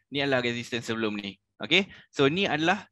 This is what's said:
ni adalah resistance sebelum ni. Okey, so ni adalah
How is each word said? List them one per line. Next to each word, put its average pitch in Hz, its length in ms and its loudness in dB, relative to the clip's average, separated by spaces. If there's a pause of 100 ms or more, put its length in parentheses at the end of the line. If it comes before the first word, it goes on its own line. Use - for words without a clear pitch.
(120)
ni 139 80 -4
adalah 135 240 2
resistance 120 480 -4
sebelum 113 240 0
ni. 98 240 -8 (240)
Okey, 175 240 2 (240)
so 139 160 4
ni 180 200 0
adalah 160 440 0